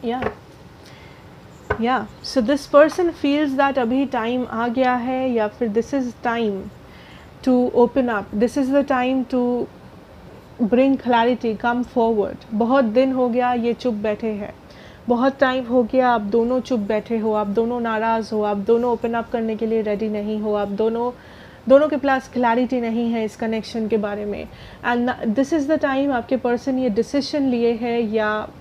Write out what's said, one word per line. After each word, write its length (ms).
या, 180
या, 260
so 140
this 340
person 400
feels 440
that 220
abhi 280
time 440
aa 180
gaya 260
है 360
या 180
fir 200
this 220
is 140
time 360
to 220
open 380
up, 160
this 240
is 80
the 240
time 400
to 340
bring 400
clarity, 580
come 240
forward। 520
बहुत 320
दिन 280
हो 160
गया 240
ये 200
चुप 220
बैठे 320
हैं, 280
बहुत 300
time 280
हो 160
गया 260
आप 120
दोनों 400
चुप 200
बैठे 380
हो, 140
आप 140
दोनों 340
नाराज़ 540
हो, 80
आप 140
दोनों 360
open 200
up 180
करने 260
के 100
लिए 160
ready 260
नहीं 320
हो, 140
आप 140
दोनों, 440
दोनों 200
के 80
पास 320
clarity 520
नहीं 320
है 120
इस 120
connection 520
के 80
बारे 280
में। 240
And 220
this 180
is 140
the 120
time 320
आपके 260
person 420
ये 100
decision 540
लिए 300
हैं 280
या 480